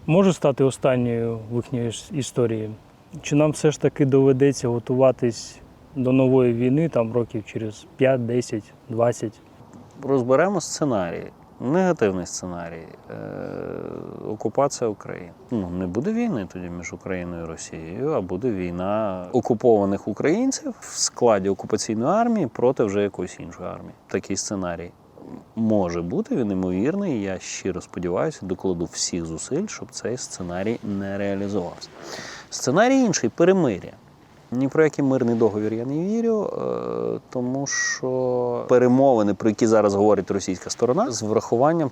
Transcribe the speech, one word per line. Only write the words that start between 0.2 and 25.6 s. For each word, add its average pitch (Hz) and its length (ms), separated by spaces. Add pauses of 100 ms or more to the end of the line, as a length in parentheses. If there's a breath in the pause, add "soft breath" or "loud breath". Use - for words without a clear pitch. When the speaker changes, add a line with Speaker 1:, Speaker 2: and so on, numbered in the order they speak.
Speaker 1:
стати 139 300
останньою 120 760 (120)
в 120 40
їхній 120 320
іс-, - 260
історії? 113 580 (500)
Чи - 140
нам 151 160
все 151 200
ж - 100
таки 147 240
доведеться 135 640
готуватись 123 920 (360)
до 127 160
нової 127 420
війни, 131 360
там, 113 240
років 117 320
через 107 400 (120)
п'ять, 131 280
десять, 117 480 (160)
двадцять? 117 520 (640)
Speaker 2:
Розберемо 139 580
сценарії. 90 680 (300)
Негативний 123 640
сценарій. 85 640 (240)
Е, 55 40 (1120)
окупація 117 600
України. 90 420 (200)
Ну, 98 180
не 90 180
буде 127 260
війни 202 400
тоді 90 160
між 87 240
Україною 87 500
і 82 40
Росією, 85 680
а 120 80
буде 95 300
війна 92 840
окупованих 107 720
українців 233 720
в - 200
складі 101 500
окупаційної 110 600
армії 220 360
проти 127 360
вже 101 180
якоїсь 95 380
іншої 90 300
армії. 92 240 (140)
Такий 98 300
сценарій 87 540 (640)
може 101 460